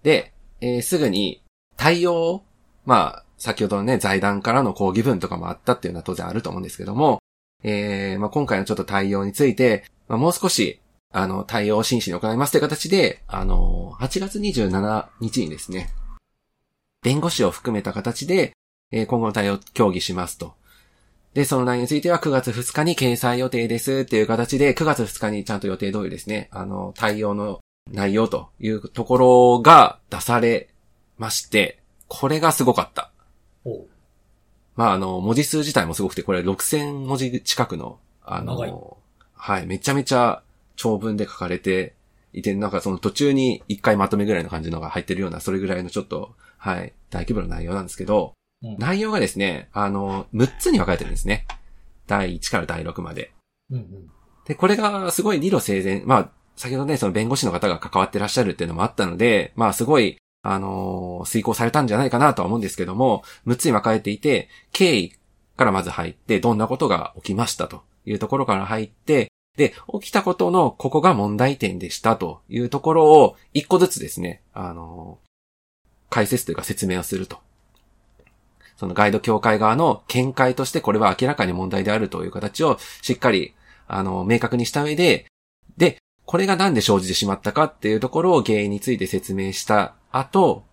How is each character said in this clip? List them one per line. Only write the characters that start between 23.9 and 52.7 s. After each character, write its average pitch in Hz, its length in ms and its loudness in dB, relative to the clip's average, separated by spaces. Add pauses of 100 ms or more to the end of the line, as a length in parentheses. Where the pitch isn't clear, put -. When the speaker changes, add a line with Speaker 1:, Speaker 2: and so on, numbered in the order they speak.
Speaker 1:
っ - 20 -2
て 117 140 0
い 107 40 4
う 104 60 4
形 117 300 0
で、 139 160 4
九 160 100 -2
月 135 220 0
二 - 120 -12
日 107 120 -2
に 104 140 -4
ち - 60 -10
ゃ 107 60 -2
ん 98 40 -6
と 101 60 -6
予 92 100 -4
定 98 140 -4
通 101 140 -4
り 87 60 -6
で 95 80 -10
す - 100 -14
ね、 104 240 -6
あ 95 120 -10
の、 95 320 -10
対 107 280 -2
応 101 100 -2
の 104 260 -8 (300)
内 98 240 -2
容 110 140 2
と - 220 -4 (100)
い 110 100 -4
う 107 180 -6
と - 160 -8
こ 127 120 2
ろ 123 460 8
が 147 360 10 (120)
出 95 100 -8
さ 120 200 2
れ 117 280 0 (500)
ま 110 120 -6
し - 120 -4
て、 - 380 0 (260)
こ - 220 -4
れ 156 100 0
が 156 140 4
す - 120 -2
ご 123 80 4
か 92 100 2
っ - 120 -6
た。 - 160 -8 (540)
Speaker 2:
ほ 120 80 -8
う。 - 160 -14 (880)
Speaker 1:
ま 113 140 4
あ、 - 20 2
あ 92 60 0
の、 92 220 -4
文 104 140 0
字 143 100 2
数 156 140 -2
自 151 140 -2
体 92 140 2
も 82 80 -6
す - 80 -4
ご 95 60 -2
く - 60 -8
て、 90 80 -6
こ 98 120 -2
れ 87 80 0
六 95 200 -2
千 147 440 -4
文 135 120 -2
字 127 240 -4
近 - 240 -2
く 90 100 -10
の、 65 220 -12 (240)
あ 90 200 -8
の、 117 120 -6
Speaker 2:
長 131 140 -6
い。 87 60 -12 (600)
Speaker 1:
は 101 240 -4
い、 85 80 -8
め 92 120 -6
ち - 100 -4
ゃ 139 60 2
め 139 100 0
ち 135 100 0
ゃ 120 280 2 (340)
長 110 220 0
文 107 180 -4
で 104 80 -4
書 95 80 -10
か 90 160 -8
れ 90 100 -4
て 92 360 -2 (380)
い 92 100 -10
て、 98 120 -2
な 101 140 -2
ん - 20 -4
か 95 100 -2
そ 101 100 -4
の 92 80 -4
途 104 120 -2
中 143 220 0
に 131 340 0
一 104 140 -6
回 107 160 2
ま 98 120 4
と - 80 0
め 101 100 0
ぐ 107 80 0
ら 87 60 0
い 82 40 -6
の 85 60 -10
感 80 120 -6
じ 82 80 -8
の 82 100 -6
が 80 100 -10
入 87 120 -6
っ - 20 -14
て 92 100 -4
る 92 80 -4
よ 95 60 -4
う - 20 -6
な、 80 100 -10
そ - 100 -6
れ 95 80 -2
ぐ 95 80 -4
ら 92 120 -4
い 90 40 -6
の 90 60 -10
ち - 100 -6
ょ 98 40 -4
っ - 20 -12
と、 - 300 -10 (240)
は 90 220 -6
い、 - 120 -12 (180)
大 90 120 -6
規 - 120 -4
模 104 60 -2
な 90 160 -6
内 85 80 -6
容 87 100 -6
な 98 60 -4
ん 92 40 -10
で 85 40 -14
す - 80 -14
け 95 80 -10
ど、 101 300 0 (280)
Speaker 2:
う 117 60 -12
ん。 107 100 -10
Speaker 1:
内 165 220 -2
容 220 100 -4
が 214 80 -2
で 104 80 2
す - 100 -8
ね、 95 360 -4
あ 101 180 -2
の、 98 420 -4
六 120 160 2 (120)
つ 370 100 0
に 269 80 4
分 87 80 0
か 92 60 0
れ 85 60 0
て - 40 -6
る - 80 -8
ん - 40 -2
で - 20 -2
す - 100 -4
ね。 104 220 -2 (580)
第 95 300 -2
一 - 140 -8
か 104 100 0
ら 85 60 -8
第 82 180 -8